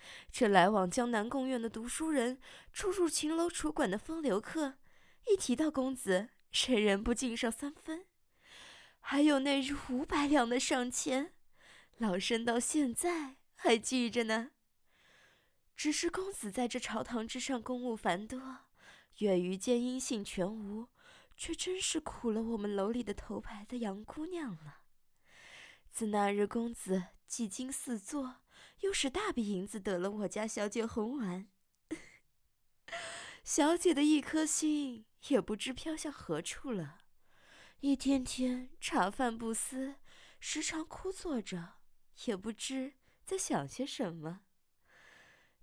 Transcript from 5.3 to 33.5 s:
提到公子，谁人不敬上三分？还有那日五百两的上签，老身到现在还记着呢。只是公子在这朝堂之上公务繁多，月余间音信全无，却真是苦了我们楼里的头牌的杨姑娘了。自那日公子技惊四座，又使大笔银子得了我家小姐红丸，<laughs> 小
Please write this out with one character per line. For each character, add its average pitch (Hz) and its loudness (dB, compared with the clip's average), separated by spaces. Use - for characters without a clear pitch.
提 254 0
到 311 2
公 262 0
子， 196 0
谁 247 4
人 208 4
不 240 2
敬 233 0
上 233 0
三 285 -8
分？ 330 -12
还 277 2
有 294 10
那 277 4
日 277 -2
五 262 0
百 294 2
两 277 6
的 247 2
上 254 2
签， 277 -2
老 196 2
身 233 0
到 240 2
现 254 2
在 311 -2
还 240 4
记 240 0
着 233 0
呢。 226 -2
只 302 0
是 339 0
公 381 -4
子 214 -4
在 247 0
这 240 -2
朝 220 -4
堂 226 -4
之 254 -6
上 247 -2
公 247 -4
务 247 -2
繁 208 0
多， 254 -10
月 196 4
余 180 0
间 240 2
音 254 -2
信 214 -4
全 190 -2
无， 214 -8
却 - -6
真 370 -4
是 - -2
苦 - -4
了 220 0
我 226 -2
们 202 -2
楼 196 2
里 240 -2
的 202 -6
头 202 -8
牌 208 -12
的 247 -8
杨 214 -4
姑 311 -8
娘 330 -6
了。 156 -18
自 - -2
那 208 4
日 202 4
公 233 -2
子 185 0
技 226 -4
惊 254 -6
四 240 -2
座， 254 -6
又 392 0
使 277 2
大 392 -2
笔 214 0
银 190 -2
子 214 -6
得 190 0
了 190 0
我 208 -2
家 214 -4
小 214 -2
姐 226 0
红 233 -2
丸， 190 -4
<laughs> - -14
小 320 4